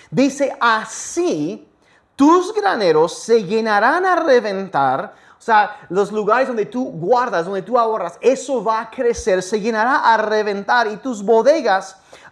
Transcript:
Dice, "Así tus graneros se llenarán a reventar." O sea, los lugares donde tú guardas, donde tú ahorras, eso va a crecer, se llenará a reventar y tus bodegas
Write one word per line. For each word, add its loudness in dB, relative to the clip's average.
Dice, 0
"Así -2
tus 4
graneros 2
se 2
llenarán 0
a 2
reventar." 0
O -20
sea, 0
los 0
lugares 0
donde -4
tú -8
guardas, -2
donde -6
tú -2
ahorras, -2
eso 0
va 0
a -12
crecer, 0
se -4
llenará 2
a 4
reventar 0
y -6
tus -8
bodegas 2